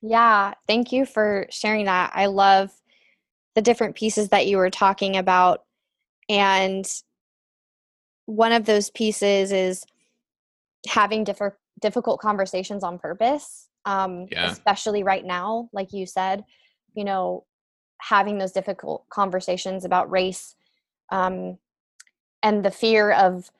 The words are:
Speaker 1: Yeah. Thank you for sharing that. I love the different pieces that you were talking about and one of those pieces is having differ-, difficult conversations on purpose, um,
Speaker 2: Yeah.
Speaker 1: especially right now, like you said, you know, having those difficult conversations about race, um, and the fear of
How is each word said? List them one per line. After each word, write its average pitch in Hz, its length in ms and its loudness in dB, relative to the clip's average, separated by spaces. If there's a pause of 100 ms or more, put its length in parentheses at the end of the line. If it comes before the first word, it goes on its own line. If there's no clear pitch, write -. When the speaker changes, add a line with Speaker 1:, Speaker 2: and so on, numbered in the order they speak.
Speaker 1:
Yeah. 220 540 2 (120)
Thank 233 240 0
you 262 140 2
for 208 460 0
sharing 214 340 -2
that. 185 300 0
I 196 100 2
love 196 460 4 (840)
the 226 80 2
different 220 340 2
pieces 214 340 -2
that 202 180 4
you 196 100 2
were 185 140 2
talking 196 440 0
about 185 500 4 (640)
and 190 560 2 (1400)
one 226 240 2
of 233 140 2
those 208 240 2
pieces 202 640 0
is 185 340 -2 (1000)
having 214 360 0
differ-, 202 340 -6 (220)
difficult 220 400 -2
conversations 196 640 -4
on 175 160 -8
purpose, 226 680 -4 (160)
um, 190 460 -4
Speaker 2:
Yeah. 175 260 -4
Speaker 1:
especially 208 460 -2
right 190 220 0
now, 202 480 -6
like 196 200 -10
you 190 120 -8
said, 190 380 -4 (520)
you 208 80 -8
know, 185 420 -4 (560)
having 208 360 2
those 190 140 -4
difficult - 580 -8
conversations 185 760 -4
about 180 260 0
race, 185 440 -4 (560)
um, 185 460 -4 (840)
and 214 220 2
the 196 60 2
fear 214 400 2
of 185 480 2